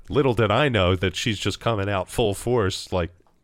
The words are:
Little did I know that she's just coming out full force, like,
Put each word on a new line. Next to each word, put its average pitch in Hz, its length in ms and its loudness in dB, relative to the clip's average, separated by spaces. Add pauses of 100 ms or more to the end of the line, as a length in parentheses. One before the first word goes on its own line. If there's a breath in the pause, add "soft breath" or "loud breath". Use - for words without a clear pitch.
Little 131 260 2
did 107 160 2
I 139 180 2
know 95 260 4
that 90 200 -2
she's 107 240 -4
just - 200 -4
coming 104 300 -2
out 95 180 -2
full 107 280 0
force, 113 580 -2
like, 87 160 -2 (340)